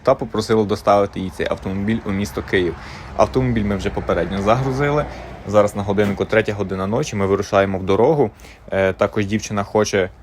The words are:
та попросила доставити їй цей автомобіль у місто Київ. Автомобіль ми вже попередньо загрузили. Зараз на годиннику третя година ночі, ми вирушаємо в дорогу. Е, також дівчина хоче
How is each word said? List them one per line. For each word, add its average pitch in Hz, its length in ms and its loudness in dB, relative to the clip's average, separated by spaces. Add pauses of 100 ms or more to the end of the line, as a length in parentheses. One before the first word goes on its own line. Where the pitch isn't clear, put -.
та 135 120 4
попросила 110 500 0
доставити 101 560 2
їй 92 160 -6
цей 82 140 -2
автомобіль 98 560 -2
у 107 40 -2
місто 101 400 -4
Київ. 90 240 2 (420)
Автомобіль 117 480 2
ми 101 120 0
вже 92 140 -4
попередньо 98 520 -2
загрузили. 135 640 2 (420)
Зараз 104 300 4
на 101 60 -2
годиннику 98 420 0
третя 107 300 -2
година 95 320 -4
ночі, 117 300 -2
ми 98 100 0
вирушаємо 98 520 2
в 92 80 -6
дорогу. 117 440 4 (400)
Е, 95 220 2
також 104 340 0
дівчина 104 380 -2
хоче 104 460 0 (120)